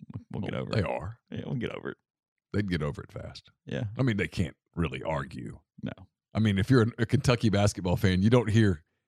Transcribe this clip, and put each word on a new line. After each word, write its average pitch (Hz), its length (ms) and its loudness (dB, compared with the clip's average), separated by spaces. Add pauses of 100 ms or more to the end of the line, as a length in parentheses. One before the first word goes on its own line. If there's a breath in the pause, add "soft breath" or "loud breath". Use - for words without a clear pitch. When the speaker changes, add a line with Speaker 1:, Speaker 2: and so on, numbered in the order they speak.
(300)
Speaker 1:
we'll - 120 -6
get - 100 -6
Speaker 2:
Well, 65 100 -4
Speaker 1:
over - 100 -10
Speaker 2:
they - 80 0
Speaker 1:
it. - 60 0
Speaker 2:
are. 76 320 -6 (120)
Speaker 1:
Yeah, - 160 -8
we'll - 80 -6
get - 160 -4
over - 200 -10
it. - 60 -10 (560)
Speaker 2:
They'd 104 160 -2
get 85 140 -2
over 73 200 -4
it - 100 -20
fast. - 380 -14 (140)
Speaker 1:
Yeah. - 200 -6 (140)
Speaker 2:
I 127 40 0
mean, 123 140 2
they 90 120 -2
can't - 280 -4 (180)
really 69 280 -4
argue. 65 580 -6 (220)
Speaker 1:
No. - 100 -6 (420)
Speaker 2:
I 98 60 0
mean, 104 180 4
if 92 100 2
you're 131 140 8
a, 120 200 -2
a 110 40 2
Kentucky 120 420 2
basketball 101 480 2
fan, 92 260 2
you 107 80 4
don't 117 200 4
hear, 104 340 4 (240)